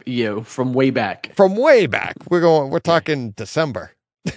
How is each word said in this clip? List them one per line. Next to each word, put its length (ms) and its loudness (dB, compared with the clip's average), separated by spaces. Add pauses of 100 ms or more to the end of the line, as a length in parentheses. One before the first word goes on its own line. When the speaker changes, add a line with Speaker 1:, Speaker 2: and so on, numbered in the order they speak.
Speaker 1:
you 200 -2
know, 160 -4
from 320 -4
way 160 2
back. 460 -6
Speaker 2:
From 220 4
way 280 4
back. 300 -4 (140)
We're 120 2
going, 300 4
we're 60 -2
Speaker 1:
Yeah. 160 0
Speaker 2:
talking 380 -2
December. 600 -6 (340)
<laughs> 120 -4